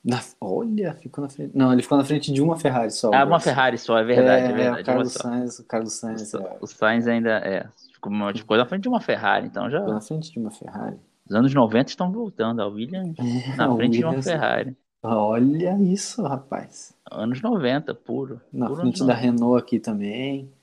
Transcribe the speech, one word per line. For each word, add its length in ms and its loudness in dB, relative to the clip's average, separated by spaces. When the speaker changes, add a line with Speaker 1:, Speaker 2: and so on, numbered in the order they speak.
Speaker 1:
Na... 160 0
Olha, 540 -2
ficou 300 -12
na 40 -10
frente. 280 -12
Não, 160 6
ele 100 6
ficou 160 4
na 60 4
frente 280 0
de 80 2
uma 160 4
Ferrari 360 0
só, 200 2
Speaker 2:
Ah, 120 6
Speaker 1:
o 20 4
Speaker 2:
uma 120 4
Speaker 1:
Russell. 140 2
Speaker 2:
Ferrari 260 2
só, 200 2
é 60 4
verdade, 380 6
é 40 2
Speaker 1:
É, 40 2
é, 40 -2
Speaker 2:
verdade, 280 0
Speaker 1:
o 20 -10
Carlos 240 0
Speaker 2:
uma 40 -6
só. 60 -4
Speaker 1:
Sainz, 300 -4
o 60 -20
Carlos 280 -4
Speaker 2:
O 40 -10
Speaker 1:
Sainz, 320 -8
Speaker 2:
Sa-, 120 -8
Speaker 1:
é. 200 -10
Speaker 2:
o 80 -10
Sainz 400 2
ainda, 300 2
é, 280 -4
ficou, 200 -10
ficou 240 0
na 80 4
frente 200 -4
de 40 -4
uma 120 0
Ferrari, 480 0
então 200 -6
já 120 -2
Speaker 1:
Ficou 140 -4
na 60 -4
frente 300 -8
de 80 -10
uma 140 -6
Ferrari. 440 -12
Speaker 2:
Os 60 -6
anos 180 4
noventa 380 2
estão 220 -4
voltando, 500 -4
a 60 -2
Williams 500 -8
Speaker 1:
É, 380 -4
Speaker 2:
na 100 0
Speaker 1:
a 80 2
Speaker 2:
frente 240 2
de 60 2
uma 60 0
Speaker 1:
Williams. 140 -2
Speaker 2:
Ferrari. 520 -2
Speaker 1:
Olha 760 2
isso, 420 0
rapaz. 720 -8
Speaker 2:
Anos 320 -6
noventa, 500 -2
puro. 480 -8
Speaker 1:
Na 160 -2
Speaker 2:
Puro 140 -6
Speaker 1:
frente 180 0
Speaker 2:
anos 0 -
Speaker 1:
da 140 2
Speaker 2:
noventa. 60 -2
Speaker 1:
Renault 300 4
aqui 180 -2
também. 680 -6